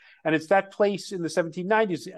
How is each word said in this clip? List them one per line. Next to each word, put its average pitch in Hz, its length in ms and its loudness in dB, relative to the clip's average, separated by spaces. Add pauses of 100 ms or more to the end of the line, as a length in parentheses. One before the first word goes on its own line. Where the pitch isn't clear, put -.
(240)
And 160 120 2
it's 156 120 -2
that 196 240 2
place 202 400 0
in 180 120 -6
the 156 60 -2
seventeen 175 380 -2
nineties 208 400 0 (100)